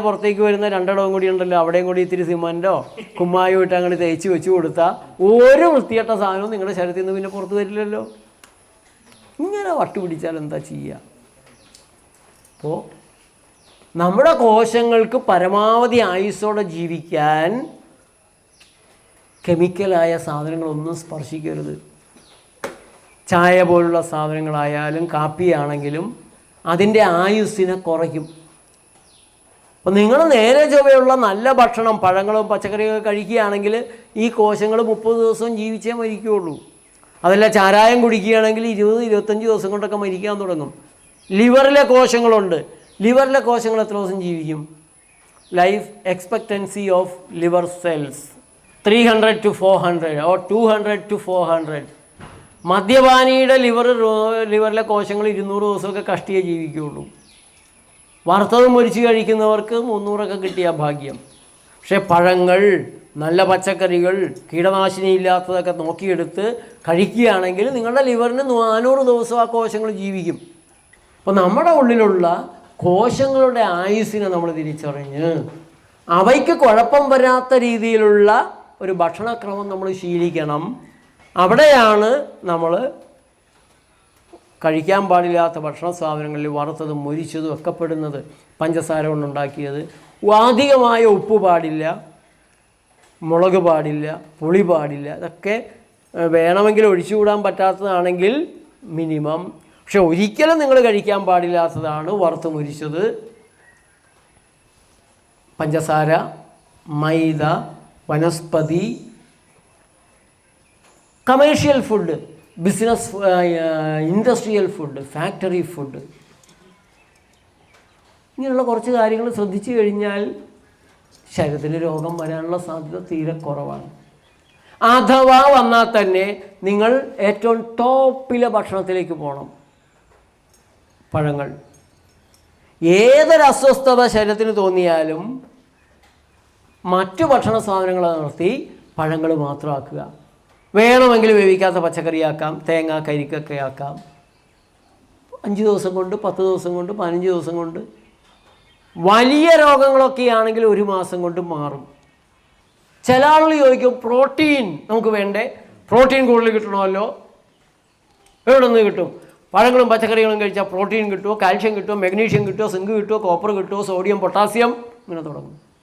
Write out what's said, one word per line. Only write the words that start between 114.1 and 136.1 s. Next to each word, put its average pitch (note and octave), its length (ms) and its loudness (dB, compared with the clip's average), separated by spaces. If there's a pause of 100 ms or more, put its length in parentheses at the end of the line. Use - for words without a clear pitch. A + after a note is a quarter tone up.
ഇൻഡസ്ട്രിയൽ G#3+ 540 0 (100)
ഫുഡ്, C#3 240 -12 (140)
ഫാക്ടറി F3+ 480 -6 (100)
ഫുഡ്, C#3 280 -14 (2250)
ഇങ്ങനെയുള്ള C4 320 -2
കുറച്ച് A3+ 300 -2
കാര്യങ്ങൾ A3 280 0 (120)
ശ്രദ്ധിച്ചു G3+ 400 -6
കഴിഞ്ഞാൽ G#3 440 -2 (1160)
ശരീരത്തിന് D3+ 500 -4
രോഗം D#3+ 360 -6
വരാനുള്ള D#3+ 440 -8
സാധ്യത D#3+ 320 -12 (120)
തീരെ D#3+ 240 -6 (100)
കുറവാണ്. C#3+ 440 -10 (1080)
അഥവാ B3+ 460 6 (160)
വന്നാൽ A#3 300 4 (100)
തന്നെ F#3+ 300 0 (420)
നിങ്ങൾ G#3 220 0 (380)
ഏറ്റവും A3+ 320 -2 (200)
ടോപ്പിലെ B3+ 760 0
ഭക്ഷണത്തിലേക്ക് F#3 640 -4
പോകണം. C#3+ 260 -12 (1700)
പഴങ്ങൾ, D3 340 -4 (1500)
ഏതൊരു D4+ 500 6
അസ്വസ്ഥത C4 500 2 (140)
ശരീരത്തിന് G#3+ 460 0
തോന്നിയാലും E3+ 640 0 (1700)